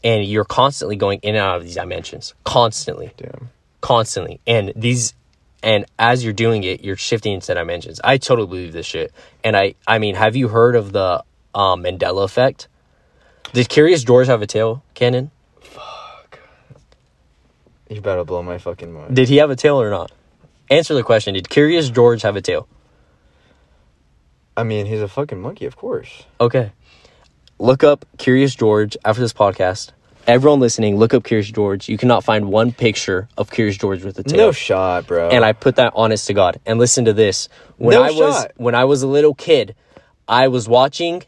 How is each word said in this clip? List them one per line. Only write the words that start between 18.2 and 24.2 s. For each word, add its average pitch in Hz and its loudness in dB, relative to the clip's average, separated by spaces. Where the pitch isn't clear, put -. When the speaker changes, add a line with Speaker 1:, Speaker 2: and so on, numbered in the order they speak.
Speaker 2:
blow 87 -6
my 87 -10
fucking 87 -12
mind. 78 -8
Speaker 1:
Did 127 4
he 139 6
have 147 6
a 131 -2
tail 143 2
or 107 0
not? 92 -6
Answer 156 2
the 131 0
question. 107 0
Did 95 -6
Curious 151 2
George 117 4
have 101 0
a 98 -6
tail? - -4